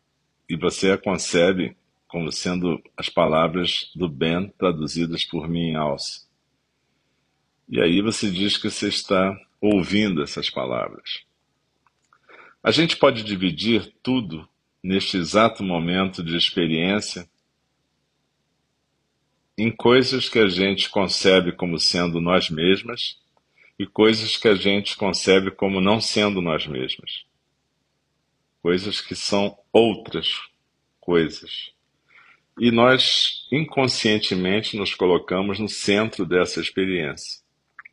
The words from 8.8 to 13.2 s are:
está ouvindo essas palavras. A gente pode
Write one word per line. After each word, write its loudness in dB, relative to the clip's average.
está 0
ouvindo 2
essas -6
palavras. -8
A 2
gente 2
pode 4